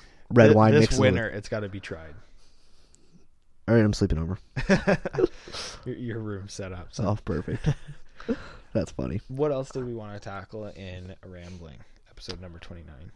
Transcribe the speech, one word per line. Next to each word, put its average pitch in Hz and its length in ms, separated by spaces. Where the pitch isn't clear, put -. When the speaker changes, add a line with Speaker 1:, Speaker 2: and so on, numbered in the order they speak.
Speaker 1:
red 113 160
Speaker 2:
Th-, 107 80
Speaker 1:
wine 110 180
Speaker 2:
this 110 80
Speaker 1:
mixing 113 180
with 131 140
Speaker 2:
winter, 104 160
it's 104 180
gotta 104 220
be 98 100
tried. 80 360
Speaker 1:
All 110 80
right, 113 80
I'm 107 100
sleeping 92 240
over. 82 200
Speaker 2:
<laughs> 196 300
Your, 127 100
your 117 240
room's 101 340
set 95 200
up, 90 180
so. - 140
Speaker 1:
Oh, 107 200
perfect. - 420
<laughs> - 460
That's - 180
funny. 67 360
Speaker 2:
What 143 240
else 135 180
did 131 160
we 123 80
wanna 104 260
tackle 104 480
in 92 480
Rambling, 87 520
episode - 320
number 87 180
twenty-nine? 78 560